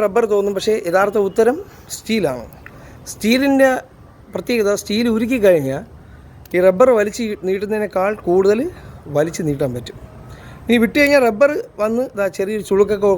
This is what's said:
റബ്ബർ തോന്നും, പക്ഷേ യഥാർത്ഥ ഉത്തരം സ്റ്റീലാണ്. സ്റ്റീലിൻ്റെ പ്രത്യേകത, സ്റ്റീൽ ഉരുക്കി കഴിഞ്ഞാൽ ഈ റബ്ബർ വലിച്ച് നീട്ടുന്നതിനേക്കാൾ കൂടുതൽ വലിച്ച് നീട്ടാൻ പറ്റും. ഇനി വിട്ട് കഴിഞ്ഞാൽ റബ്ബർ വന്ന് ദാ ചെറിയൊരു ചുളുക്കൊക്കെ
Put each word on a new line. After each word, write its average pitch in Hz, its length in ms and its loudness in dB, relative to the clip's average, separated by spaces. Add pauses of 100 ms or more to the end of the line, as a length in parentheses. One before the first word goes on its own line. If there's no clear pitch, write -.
റബ്ബർ 214 300 0
തോന്നും, 202 240 0
പക്ഷേ 214 180 -2 (140)
യഥാർത്ഥ 202 300 0 (100)
ഉത്തരം 233 280 0 (380)
സ്റ്റീലാണ്. 147 500 -4 (680)
സ്റ്റീലിൻ്റെ 269 580 2 (640)
പ്രത്യേകത, 202 360 -2 (120)
സ്റ്റീൽ 226 320 -2
ഉരുക്കി 240 320 -2
കഴിഞ്ഞാൽ 147 360 2 (720)
ഈ 180 120 0
റബ്ബർ 185 220 4 (100)
വലിച്ച് 208 260 -2 (220)
നീട്ടുന്നതിനേക്കാൾ 202 680 -2 (140)
കൂടുതൽ 190 320 4 (580)
വലിച്ച് 160 320 -2
നീട്ടാൻ 143 280 -2
പറ്റും. - 200 -14 (720)
ഇനി 233 160 4
വിട്ട് 233 160 0
കഴിഞ്ഞാൽ 285 300 4
റബ്ബർ 208 220 2 (320)
വന്ന് 226 220 -2 (140)
ദാ 196 80 0 (100)
ചെറിയൊരു 196 320 -4
ചുളുക്കൊക്കെ 202 500 2